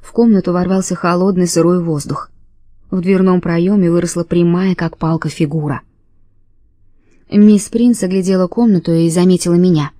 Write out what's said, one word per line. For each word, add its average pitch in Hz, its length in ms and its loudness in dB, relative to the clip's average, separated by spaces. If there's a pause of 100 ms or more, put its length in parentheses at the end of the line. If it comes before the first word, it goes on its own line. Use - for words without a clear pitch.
в - 100 -20
комнату 214 400 2
ворвался 180 440 -2
холодный 180 520 0
сырой 170 340 0
воздух. 147 500 -6 (600)
В 185 100 -2
дверном 185 380 2
проеме 175 500 0
выросла 170 360 -2
прямая, 175 500 0
как 165 220 -6
палка, 160 320 -4
фигура. 147 520 -6 (1500)
Мисс 208 380 4
Принц 233 340 0
оглядела 185 440 0
комнату 196 440 0
и 165 180 2
заметила 175 440 2
меня. 170 460 2